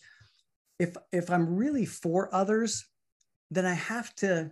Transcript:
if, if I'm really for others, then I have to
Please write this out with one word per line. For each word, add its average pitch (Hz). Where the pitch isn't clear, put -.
if, 175
if 175
I'm 170
really 254
for 175
others, 208
then 185
I 180
have 220
to 170